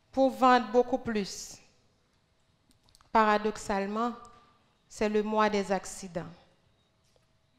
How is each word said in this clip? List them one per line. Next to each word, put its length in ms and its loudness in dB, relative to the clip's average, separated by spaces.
pour 180 2
vendre 400 4
beaucoup 280 2
plus. 600 -6
Paradoxalement, 1040 0
c'est 200 -2
le 140 2
mois 280 2
des 220 -2
accidents. 580 -8